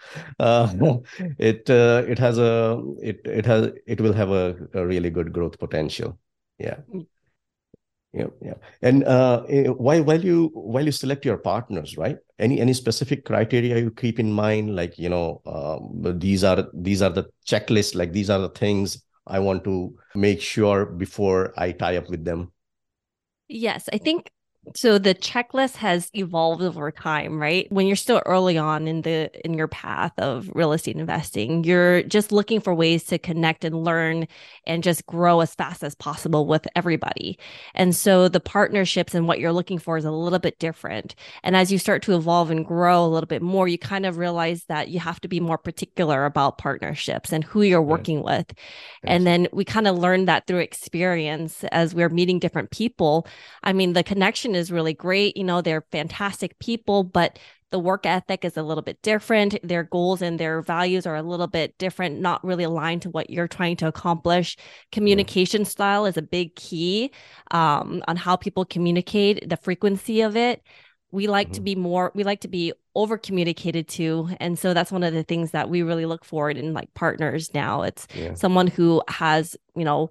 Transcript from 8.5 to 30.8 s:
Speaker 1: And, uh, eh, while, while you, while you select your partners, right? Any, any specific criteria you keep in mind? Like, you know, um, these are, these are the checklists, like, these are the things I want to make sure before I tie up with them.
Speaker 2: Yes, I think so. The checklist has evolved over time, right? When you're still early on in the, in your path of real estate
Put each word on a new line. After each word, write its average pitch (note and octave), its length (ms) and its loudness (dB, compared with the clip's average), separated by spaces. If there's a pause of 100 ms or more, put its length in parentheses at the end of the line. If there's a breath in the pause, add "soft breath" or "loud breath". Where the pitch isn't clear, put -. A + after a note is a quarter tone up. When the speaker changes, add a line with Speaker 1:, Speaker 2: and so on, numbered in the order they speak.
Speaker 1:
And, C3+ 220 6
uh, B2+ 460 4
eh, C#3 180 4
while, B2+ 360 4
while D#3 200 2
you, E3+ 300 2
while A2+ 320 -2
you D3 80 0
select C#3 320 -4
your A#2 100 2
partners, F2+ 600 -4
right? F#2+ 180 -4 (240)
Any, - 220 2
any B2 100 4
specific B2+ 540 -2
criteria A#2 520 0
you A#2 140 0
keep A2+ 300 -4
in G#2+ 100 0
mind? G#2+ 420 0
Like, F2 240 -4
you E2 120 -4
know, E2+ 360 -2
um, D#2+ 720 -6
these F#2+ 280 2
are, F#2 280 4
these F#2 280 0
are G2 80 4
the F2 160 -2 (200)
checklists, G#2+ 480 0
like, F2 200 -2
these G2 160 -2
are G2 100 4
the F#2+ 120 -4
things G2+ 520 -2 (240)
I F#2+ 120 -2
want F#2+ 260 0
to F#2 320 -4 (160 soft breath)
make G2+ 260 2
sure G2+ 460 2
before F#2+ 720 -2
I F2+ 160 -2
tie F2+ 240 -2
up E2+ 120 -6
with E2 140 -8
them. F2 300 -6 (960)
Speaker 2:
Yes, A3+ 420 -6
I G#3+ 60 -2
think D#4+ 320 -2 (440)
so. G#3+ 240 4
The G3 160 4
checklist B3 640 -2
has F3 400 -2
evolved E3 480 0
over D#3+ 280 -4
time, D#3 480 -4
right? D#3+ 320 0
When F#3+ 140 2
you're G3 100 2
still A3+ 300 2
early F#3 320 4
on D#3 300 0
in D#3+ 160 -2
the, D#3+ 260 -2 (160)
in E3 80 -4
your D#3 140 -2
path - 500 -6
of B2 380 -4
real D#3 180 2
estate - 220 -2